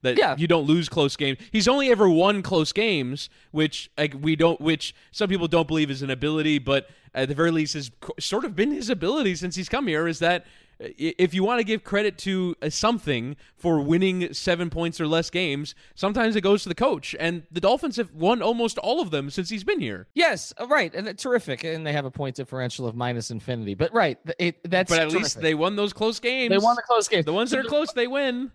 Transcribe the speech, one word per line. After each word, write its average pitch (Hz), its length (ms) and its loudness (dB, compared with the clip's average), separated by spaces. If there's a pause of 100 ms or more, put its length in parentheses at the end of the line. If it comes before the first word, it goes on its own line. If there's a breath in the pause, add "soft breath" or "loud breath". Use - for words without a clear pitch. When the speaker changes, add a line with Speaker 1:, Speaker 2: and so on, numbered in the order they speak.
Speaker 1:
That 127 160 2
Speaker 2:
Yeah. 185 200 4
Speaker 1:
you 160 100 0
don't 165 200 4
lose 160 220 2
close 143 260 0
games. 139 240 -4 (120)
He's 214 160 2
only 269 240 4
ever 208 180 6
won 185 320 4
close 170 300 0
games, 147 580 -2 (220 soft breath)
which, 151 460 -2
like, 151 220 0
we 156 160 2
don't, 165 260 4
which 156 320 -2 (180 soft breath)
some 208 180 -2
people 175 180 0
don't 165 200 2
believe 151 240 0
is 135 100 -6
an 139 80 -6
ability, 151 500 0
but 135 300 0 (240 soft breath)
at 135 160 -2
the 143 60 -4
very 165 160 2
least 156 240 0
has 135 160 -10 (100)
co-, - 180 -12
sort 214 260 -4
of 220 100 -6
been 220 160 2
his 269 180 -6
ability 208 460 0
since 165 200 -8
he's 180 140 -8
come 262 180 -2
here, 160 200 0
is 160 120 -4
that, 170 260 0 (360 soft breath)
uh, 113 60 -12
i-, - 300 -6
if 175 160 4
you 185 100 0
wanna 233 200 2
give 214 220 -2
credit 202 320 0
to, 185 440 -2
uh, 151 80 -2
something 147 680 -2 (180 soft breath)
for 165 240 2
winning 175 540 2
seven 175 360 -2
points 165 300 -4
or 165 80 0
less 160 220 0
games, 151 460 -4 (200 soft breath)
sometimes 214 400 0
it 214 60 2
goes 196 220 4
to - 60 -10
the 170 60 -2
coach. 202 420 -2
And 170 320 -4
the 165 120 -6
Dolphins 247 340 2
have 220 180 -4
won 185 280 2
almost 233 380 0
all 254 200 0
of 220 120 -2
them 143 180 -2
since 180 200 -6
he's 208 140 -8
been 349 160 2
here. 101 340 -6
Speaker 2:
Yes, 285 460 0
uh, 240 80 -6
right. 247 260 2
And, 196 140 -6
uh, 196 60 -8
terrific. 214 500 -2
And 160 240 -6
they 147 60 -2
have 147 120 0
a 131 60 -8
point 135 240 -6
differential 127 500 -6
of 113 100 -4
minus 120 360 -4
infinity. 113 440 -6
But, 127 180 -2
right, 180 320 2
th-, 160 120 -6
it, 175 320 -4
that's 185 220 2
Speaker 1:
But 165 80 4
at 160 140 2
least 208 220 0
Speaker 2:
terrific. - 60 -10
Speaker 1:
they 160 140 2
won 180 220 0
those 202 160 -2
close 220 260 -2
games. 247 300 -2
Speaker 2:
They 196 80 4
won 226 180 4
the 240 80 -6
close 226 240 2
games. 180 180 2
Speaker 1:
The 151 80 4
ones 220 180 0
Speaker 2:
So - 40 0
Speaker 1:
that 262 60 2
are - 20 -2
Speaker 2:
there 233 60 -4
Speaker 1:
close, 302 240 0
they 247 140 0
win. 254 480 -2